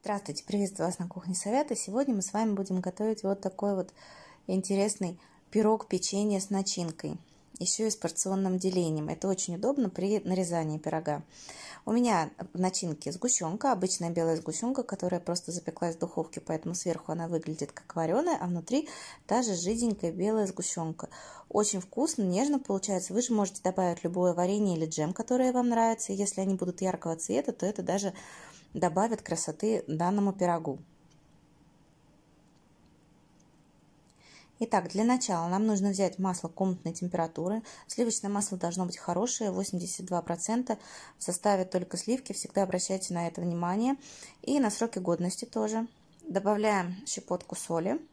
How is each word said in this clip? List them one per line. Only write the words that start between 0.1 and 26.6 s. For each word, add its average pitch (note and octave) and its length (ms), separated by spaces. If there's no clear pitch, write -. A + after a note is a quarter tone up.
приветствую G3 420
вас F3+ 140
на F3 80
кухне F3+ 260
Совета. B3 420
Сегодня B3+ 380
мы G3 80
с - 100
вами G#3+ 220
будем F#3+ 260
готовить G#3+ 440
вот G3 180
такой G3+ 320
вот F#3+ 180
интересный F#3+ 760
пирог G#3+ 380
печенье G3 520
с G3 120
начинкой, E3+ 680
ещё A3 300
и - 20
с G#3+ 60
порционным F#3+ 640
делением. E3+ 500
Это D#3+ 180
очень F#3 280
удобно A#3 340
при G3+ 300
нарезании E3+ 580
пирога. D#3 460
У - 40
меня A3 380
в F3+ 60
начинке F3+ 520
сгущёнка, F#3+ 600
обычная F#3 400
белая E3 260
сгущёнка, A#3 460
которая F3+ 360
просто F3 320
запеклась E3+ 440
в E3 40
духовке, E3+ 400
поэтому E3 360
сверху E3 360
она E3 160
выглядит D#3+ 440
как - 240
варёная, A3 440
а - 60
внутри F3+ 420
та A#3 160
же A3 140
жиденькая G3+ 560
белая G#3 340
сгущёнка. E3+ 640
Очень G#3 320
вкусно, B3+ 400
нежно A3+ 380
получается. F#3+ 560
Вы A#3+ 80
же A#3+ 100
можете G3 300
добавить F#3 400
любое F3+ 320
варенье F#3 420
или D#3+ 80
джем, D#3+ 280
которое B3+ 380
вам B3 180
нравится. A3+ 440
Если G3 280
они F#3+ 120
будут F#3 280